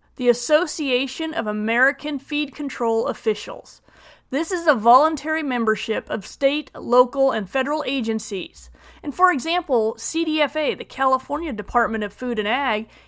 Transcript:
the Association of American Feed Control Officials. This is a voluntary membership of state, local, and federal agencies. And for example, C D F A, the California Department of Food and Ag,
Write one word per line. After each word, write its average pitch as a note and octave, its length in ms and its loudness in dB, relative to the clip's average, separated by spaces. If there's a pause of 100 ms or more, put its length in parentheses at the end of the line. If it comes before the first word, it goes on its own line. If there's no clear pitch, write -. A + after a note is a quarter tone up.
(160)
the B3 120 0
Association D4 1040 0
of A3+ 140 -4
American A#3+ 720 -2
Feed D4 340 -6
Control A#3 540 -2
Officials. - 760 -6 (500)
This D4+ 200 -2
is E4+ 160 -2
a D#4 80 6
voluntary D4 720 4
membership A3+ 640 -2
of G3+ 160 -6
state, D4 480 -2
local, B3+ 560 2
and G3+ 180 -4
federal C#4 380 -2
agencies. A3 840 -6 (340)
And C#4+ 100 -8
for F4+ 160 4
example, C#4 680 0
C - 260 -2
D D#4 180 0
F C#4 140 -2
A, D4 180 0
the A#3 100 -12
California C#4 680 -2
Department G#3+ 500 0
of G3+ 100 -6
Food A#3+ 280 -4
and G3+ 80 -2
Ag, A3+ 400 -2 (200)